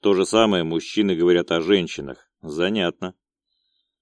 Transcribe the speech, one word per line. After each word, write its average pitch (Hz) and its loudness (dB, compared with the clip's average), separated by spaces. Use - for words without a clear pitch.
То 101 4
же 92 2
самое 104 2
мужчины 82 -2
говорят 87 2
о 85 0
женщинах. 80 -2
Занятно. 90 -4